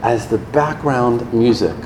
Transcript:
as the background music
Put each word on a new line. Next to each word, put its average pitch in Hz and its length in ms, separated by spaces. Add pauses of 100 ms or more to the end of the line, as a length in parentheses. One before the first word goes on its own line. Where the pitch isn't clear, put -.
as 113 240
the 113 100
background 123 960
music 117 420 (100)